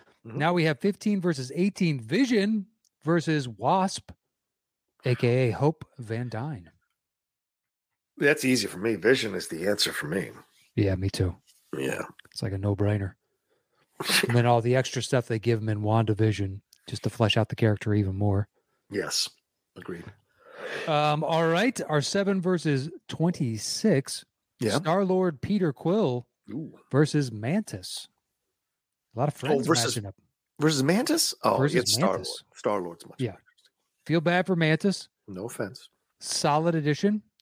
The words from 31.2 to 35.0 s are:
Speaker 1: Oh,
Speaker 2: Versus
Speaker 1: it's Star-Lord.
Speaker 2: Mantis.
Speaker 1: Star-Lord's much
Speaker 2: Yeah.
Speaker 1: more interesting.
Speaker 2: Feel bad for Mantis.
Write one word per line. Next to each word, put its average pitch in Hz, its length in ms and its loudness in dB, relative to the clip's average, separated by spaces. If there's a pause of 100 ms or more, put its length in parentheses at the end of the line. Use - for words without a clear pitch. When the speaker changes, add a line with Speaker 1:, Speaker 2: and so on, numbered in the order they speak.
Speaker 1:
Oh, 110 140 4
Speaker 2:
Versus 147 240 2
Speaker 1:
it's - 100 -2
Star-Lord. 101 260 0
Speaker 2:
Mantis. - 240 -12 (120)
Speaker 1:
Star-Lord's 92 520 -4
much - 140 -12
Speaker 2:
Yeah. 120 100 -4
Speaker 1:
more 92 80 -16
interesting. - 340 -20 (340)
Speaker 2:
Feel 160 160 2
bad 175 240 2
for 190 100 0
Mantis. 165 520 2 (200)